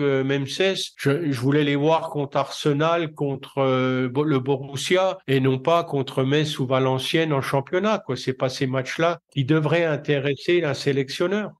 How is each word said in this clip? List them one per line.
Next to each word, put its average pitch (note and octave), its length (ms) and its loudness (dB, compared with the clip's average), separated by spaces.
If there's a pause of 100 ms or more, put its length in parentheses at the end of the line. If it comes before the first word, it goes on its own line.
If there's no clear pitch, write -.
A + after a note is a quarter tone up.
euh, C3+ 240 2
Memsès, C#3 500 0 (220)
je, C#3+ 340 0
je B2 80 -4
voulais C#3+ 240 2
les C#3+ 140 0
voir D#3 320 2
contre C#3+ 280 -4
Arsenal, D#3 760 0
contre, C#3 460 -6
euh, C3 500 2
Bo-, C#3+ 160 0
le D3 140 2
Borussia C#3 760 0 (100)
et C3+ 120 2
non C3 200 2
pas E3 260 2
contre C3+ 400 -2
Metz D3+ 340 0
ou C3+ 60 -2
Valenciennes C3 680 0
en C3+ 100 2
championnat, F3+ 640 0
quoi. B2+ 120 -4
C'est C3 160 -4
pas C3 160 -2
ces C3 180 -2
matchs-là C#3+ 520 -2 (120)
qui C#3 140 -2
devraient D#3 400 2
intéresser D3 800 0
un C#3+ 80 0
sélectionneur, D#3 880 -2